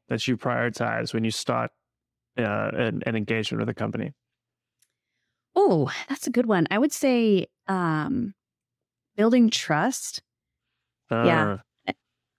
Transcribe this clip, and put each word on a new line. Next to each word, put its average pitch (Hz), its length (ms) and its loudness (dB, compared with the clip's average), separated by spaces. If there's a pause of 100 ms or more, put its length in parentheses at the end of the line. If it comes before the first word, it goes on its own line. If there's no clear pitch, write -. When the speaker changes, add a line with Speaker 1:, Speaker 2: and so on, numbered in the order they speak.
Speaker 1:
that 113 200 -4
you 123 80 0
prioritize 117 800 -4
when 113 100 -2
you 113 60 0
start, 120 400 -4 (680)
uh, 107 360 -2
an, 113 320 -2
an 113 100 -2
engagement 110 440 -4
with 110 100 -4
a - 40 -6
company? 110 380 -6 (1400)
Speaker 2:
Oh, 180 340 4 (160)
that's - 200 -8
a 294 40 -4
good 240 140 2
one. 190 260 2
I 196 60 0
would 285 160 2
say, 233 540 2 (200)
um, 175 680 -2 (840)
building 226 320 6
trust. - 760 -2 (880)
Yeah. 117 420 2
Speaker 1:
Uh, 98 60 -6 (300)
Speaker 2:
Uh, - 40 0 (460)